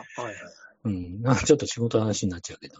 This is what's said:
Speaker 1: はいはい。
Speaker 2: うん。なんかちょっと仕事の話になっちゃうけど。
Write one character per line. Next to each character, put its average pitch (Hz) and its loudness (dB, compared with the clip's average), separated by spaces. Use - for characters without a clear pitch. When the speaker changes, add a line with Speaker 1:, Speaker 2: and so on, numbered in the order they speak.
Speaker 1:
は 123 -6
い - -8
は 107 -8
い。 101 -14
Speaker 2:
う 113 -2
ん。 92 -6
な 127 4
ん - 4
か - 0
ち - 8
ょ 147 8
っ - 4
と 123 -4
仕 - -6
事 117 2
の 107 2
話 107 0
に 98 0
な 87 -6
っ - -18
ち - -12
ゃ - -16
う - -20
け - -16
ど。 - -20